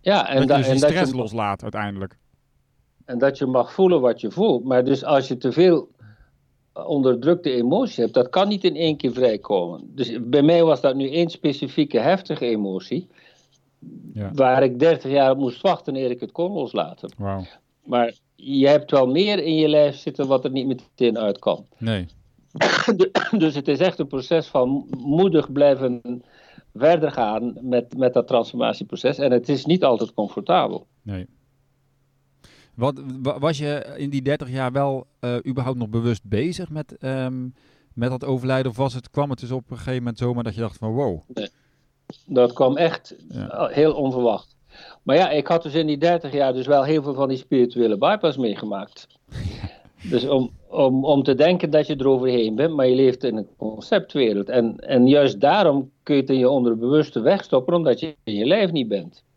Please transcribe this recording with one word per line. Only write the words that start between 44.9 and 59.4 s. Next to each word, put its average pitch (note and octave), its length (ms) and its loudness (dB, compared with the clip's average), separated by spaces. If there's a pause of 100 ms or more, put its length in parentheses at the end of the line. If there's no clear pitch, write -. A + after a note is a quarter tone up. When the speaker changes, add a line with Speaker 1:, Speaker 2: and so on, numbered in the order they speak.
Speaker 1:
Maar C3+ 140 2
ja, E3+ 140 4
ik D3 160 -2
had E3+ 160 0
dus D3 120 -10
in E3 120 0
die D3 120 -2
dertig E3 340 0
jaar C3+ 200 0
dus B2+ 140 -4
wel C#3+ 180 4
heel D3+ 180 0
veel C#3 120 -6
van C3+ 140 0
die C3 100 -2
spirituele A#2+ 600 2
bypass E3+ 380 0
meegemaakt. G#2 720 -6 (220)
Speaker 2:
<laughs> - 440 -10 (380)
Speaker 1:
Dus B2 180 -2
om, C3 220 0 (180)
om, C3 360 2
om C#3+ 180 2
te C3+ 120 2
denken E3+ 360 2
dat D3+ 160 2
je D#3 140 -4
eroverheen B2+ 540 2
bent, D#3 200 0
maar C#3 140 2
je B2+ 60 4
leeft B2+ 300 2
in A2+ 120 -2
een G#2 100 -6 (100)
conceptwereld. A2 920 -2
En, A#2 300 0
en B2+ 300 2
juist C3+ 320 4
daarom C#3+ 500 2 (120)
kun D3 120 0
je C#3 60 4
het C3+ 100 -4
in C3 80 2
je B2 100 4
onderbewuste B2+ 720 0
wegstoppen, C#3 540 0
omdat D3+ 260 2
je D#3+ 240 -10
in A2 100 -6
je G#2 100 -2
lijf F3+ 280 2
niet C3 160 -2
bent. F#2+ 360 -6 (120)